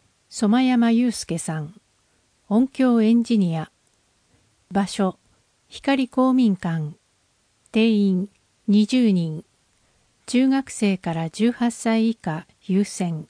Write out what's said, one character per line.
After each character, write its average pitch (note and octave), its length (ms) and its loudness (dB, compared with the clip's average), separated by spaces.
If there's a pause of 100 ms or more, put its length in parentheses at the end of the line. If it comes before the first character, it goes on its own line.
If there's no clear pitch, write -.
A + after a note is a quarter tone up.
(280)
染 A#3 360 0
山 A#3+ 280 2
祐 A#3+ 180 2
介 - 280 -6
さ D#3+ 220 -8
ん。 D3+ 140 -12 (760)
音 A#3+ 200 2
響 A#3+ 340 2
エ A3 100 4
ン A#3 120 2
ジ A3+ 140 0
ニ E3+ 200 0
ア。 D#3 140 -10 (1000)
場 G3 160 0
所、 F#3 320 -4 (500)
光 C4+ 400 -2
公 C4 240 0
民 B3 220 2
館。 E3 400 -6 (800)
定 A3 180 2
員、 G3 380 2 (400)
二 G#3 180 4
十 B3 240 2
人。 E3 340 -2 (840)
中 B3+ 220 2
学 C4+ 220 -2
生 G3 280 -2
か E3 160 -6
ら E3 160 -6
十 A#3 220 0
八 A#3 180 -2
歳 A3+ 400 0
以 A3 40 -4
下 E3 320 -8 (200)
優 G3 180 0
先。 E3 460 -6